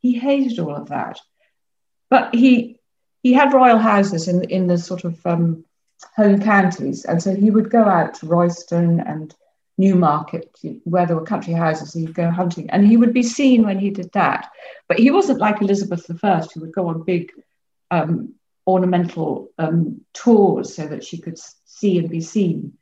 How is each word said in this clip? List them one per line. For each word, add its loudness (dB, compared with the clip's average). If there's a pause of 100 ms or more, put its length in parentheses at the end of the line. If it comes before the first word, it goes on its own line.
He 0
hated -2
all -6
of -12
that. -8 (880)
But 2
he, 2 (420)
he 2
had 4
royal 6
houses 0
in, 0
in -2
the 0
sort -8
of, -10
um, -2 (520)
home 4
counties. 0
And -2
so -2
he 2
would 2
go 4
out 0
to -16
Royston 0
and -10 (440)
Newmarket, 0 (280)
where 0
there -2
were -6
country -6
houses, -4
he'd -8
go -2
hunting. -6
And 4
he 6
would 4
be 0
seen 2
when -2
he -2
did -10
that. -2 (380)
But 2
he 6
wasn't 2
like 0
Elizabeth -2
the -12
First, -2
who -14
would -14
go -4
on -6
big, -4 (580)
um, -4 (320)
ornamental, -2
um, -2 (100)
tours 2
so -10
that -12
she -16
could -14
s-, -20
see -2
and -2
be -6
seen. -4